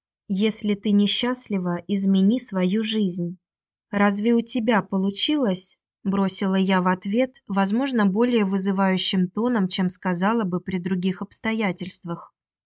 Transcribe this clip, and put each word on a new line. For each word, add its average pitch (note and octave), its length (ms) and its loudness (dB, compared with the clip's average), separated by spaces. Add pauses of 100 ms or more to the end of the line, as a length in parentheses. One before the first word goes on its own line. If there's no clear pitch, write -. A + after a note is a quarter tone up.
(260)
«Если G#3 460 -2
ты G3+ 200 -2
несчастлива, G3+ 960 0
измени G3 520 4
свою F#3+ 440 0
жизнь». F#3 540 -2 (540)
«Разве G3+ 420 2
у A#3 80 4
тебя A#3 400 0
получилось?» G3 960 -2 (280)
бросила F#3+ 500 0
я F#3+ 280 2
в F3+ 60 2
ответ, G3+ 600 -2
возможно, G#3 580 0
более A3 380 2
вызывающим F#3+ 840 0
тоном, A3 400 -2
чем F#3 200 -2
сказала F#3+ 560 -2
бы F3+ 160 -2
при F#3 180 -6
других F#3 440 -4
обстоятельствах. F#3 1120 -6 (320)